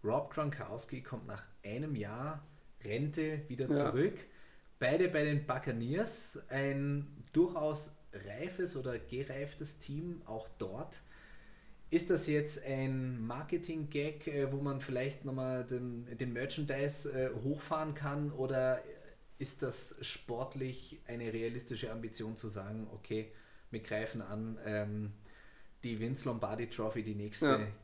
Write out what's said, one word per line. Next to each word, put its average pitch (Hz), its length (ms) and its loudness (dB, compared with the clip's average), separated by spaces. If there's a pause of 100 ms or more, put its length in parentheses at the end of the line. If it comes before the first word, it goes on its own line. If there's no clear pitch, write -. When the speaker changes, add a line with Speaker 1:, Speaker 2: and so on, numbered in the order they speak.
Speaker 1:
Rob 117 280 4
Gronkowski, 127 680 -2
kommt 117 240 -8
nach 98 160 -8 (220)
einem 135 300 -2
Jahr 120 480 -2 (420)
Rente 147 640 2
wieder 127 200 0
Speaker 2:
Ja. 147 60 6
Speaker 1:
zurück. 143 400 6 (640)
Beide 156 300 6
bei 151 160 4
den 147 220 4
Buccaneers, 135 1000 0
ein 139 580 2 (260)
durchaus 156 640 4 (320)
reifes 175 500 -2
oder 127 220 -2
gereiftes 139 800 -4
Team, 160 460 -4
auch 110 240 -6 (100)
dort. 107 420 -6 (880)
Ist 170 200 6
das 156 180 6
jetzt 151 360 4
ein 131 640 2
Marketing-Gag, 151 1000 0
äh, 139 240 4
wo 139 60 2
man 139 220 2
vielleicht 135 440 0
nochmal 131 400 0
den, 123 420 -2 (120)
den 123 140 0
Merchandise, 139 800 0
äh, 131 180 4 (140)
hochfahren 151 500 0
kann, 147 380 0
oder 131 480 4 (580)
ist - 240 -4
das - 380 -2
sportlich 131 1080 -4
eine 117 240 -2
realistische 117 580 -2
Ambition 113 460 -4
zu 110 120 -6
sagen, 104 460 -4
okay, 107 380 -2 (380)
wir 110 100 -4
greifen 110 420 -2
an, 107 420 -4
ähm, 104 480 0 (720)
die 113 160 -2
Vince 127 260 0
Lombardi 113 420 0
Trophy, 110 340 0
die 107 120 -2
nächste, 107 320 0
Speaker 2:
Ja. 135 140 8 (240)